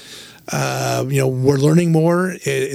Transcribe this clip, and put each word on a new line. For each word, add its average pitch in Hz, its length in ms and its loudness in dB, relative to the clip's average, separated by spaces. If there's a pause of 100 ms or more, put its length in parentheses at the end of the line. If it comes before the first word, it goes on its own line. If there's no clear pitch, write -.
(520)
uh, 127 560 -4
you 139 100 0
know, 135 80 2
we're 131 300 2
learning 160 340 4
more. 170 420 2 (140)
I, 135 280 -2